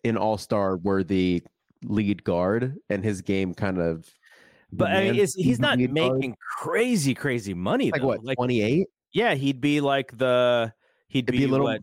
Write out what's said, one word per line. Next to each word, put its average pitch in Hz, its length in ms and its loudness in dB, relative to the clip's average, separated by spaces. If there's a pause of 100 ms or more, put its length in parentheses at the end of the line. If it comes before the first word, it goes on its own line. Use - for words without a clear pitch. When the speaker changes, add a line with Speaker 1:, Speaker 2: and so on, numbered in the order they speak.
Speaker 1:
an 113 140 0
all-star 101 580 0
worthy 90 680 2 (400)
lead 101 420 -2
guard, 107 500 0 (140)
and 101 120 -2
his 101 200 -4
game 95 320 -2
kind 95 240 -4
of 82 320 -2 (640)
Speaker 2:
But, 175 180 0
I 180 40 0
mean, 190 80 2 (100)
Speaker 1:
demands 208 80 2
Speaker 2:
is, - 140 0
he's 240 240 2
Speaker 1:
him - 20 2
to - 0 -
Speaker 2:
not 277 160 2
Speaker 1:
be 247 80 2
a - 20 2
guard. 240 280 0
Speaker 2:
making 120 200 -4 (220)
crazy, 180 580 0
crazy 117 380 -4
money, 127 360 0
Speaker 1:
Like, 139 120 -2
Speaker 2:
though. 135 60 0
Speaker 1:
what, 110 180 -2
Speaker 2:
Like, 131 120 -4
Speaker 1:
twenty-eight? 123 500 2 (260)
Speaker 2:
yeah, 202 220 2
he'd 135 260 -2
be 147 180 2
like 139 380 -2
the, 123 560 2 (340)
he'd 139 120 -2
Speaker 1:
It'd 123 120 -2
Speaker 2:
be 123 60 0
Speaker 1:
be 135 80 4
a - 20 2
little 135 200 2
Speaker 2:
what? 110 160 -2